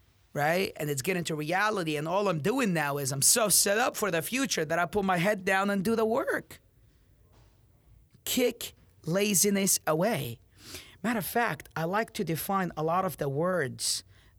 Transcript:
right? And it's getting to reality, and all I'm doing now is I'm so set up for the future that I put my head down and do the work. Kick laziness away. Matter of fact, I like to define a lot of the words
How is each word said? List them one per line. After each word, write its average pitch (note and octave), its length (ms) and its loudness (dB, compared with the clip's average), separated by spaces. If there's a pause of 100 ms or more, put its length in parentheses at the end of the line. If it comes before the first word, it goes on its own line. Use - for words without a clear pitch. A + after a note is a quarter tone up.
(340)
right? D3 420 0
And D3+ 140 -6
it's C#3 120 -4
getting F3 220 -2
to E3 100 -4
reality, E3+ 640 -2
and D3 100 -4
all G3 220 2
I'm E3 120 0
doing A3 340 2
now C#3+ 240 0
is C#3 120 -2
I'm C3+ 120 -2
so A3+ 260 4
set G3+ 300 4
up C4 180 0
for G3+ 140 0
the E3 120 0
future A3 420 -2
that D#3+ 140 -2
I F3 60 2
put G3+ 200 -2
my F#3 120 2
head F#3+ 280 0
down G3 260 2
and G3+ 120 0
do A3+ 140 2
the A3+ 80 2
work. C4+ 560 -2 (1600)
Kick - 500 -2 (300)
laziness G3 840 4
away. D#3 520 0 (640)
Matter A3+ 180 0
of E3 60 -6
fact, - 480 -2
I D#3+ 100 -2
like G3+ 300 -2
to G#3 100 -2
define E3+ 520 -2
a D3+ 60 -4
lot E3+ 220 0
of F#3 120 -4
the D3 120 -2
words C#3+ 760 -2 (340)